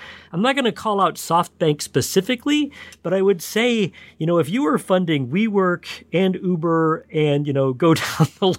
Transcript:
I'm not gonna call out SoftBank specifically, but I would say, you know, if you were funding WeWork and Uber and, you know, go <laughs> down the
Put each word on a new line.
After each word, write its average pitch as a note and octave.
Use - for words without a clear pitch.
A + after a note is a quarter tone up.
I'm E3+
not C4
gonna B3+
call G#3
out E3
SoftBank E3
specifically, C#4+
but E3+
I F#3+
would G3
say, A3
you D#3+
know, E3+
if C3
you A#3
were D4
funding E3
WeWork F#3+
and F#3
Uber E3
and, D3
you D3
know, C3+
go D#3+
<laughs> -
down -
the F#3